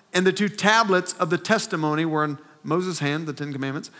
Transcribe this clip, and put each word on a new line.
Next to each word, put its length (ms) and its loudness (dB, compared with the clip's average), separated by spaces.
and 140 4
the 40 4
two 160 0
tablets 640 2
of 180 -2
the 80 0
testimony 680 0
were 180 0
in 140 -4
Moses' 380 -2
hand," 280 -2
the 60 -8
Ten 180 -8
Commandments, 380 -8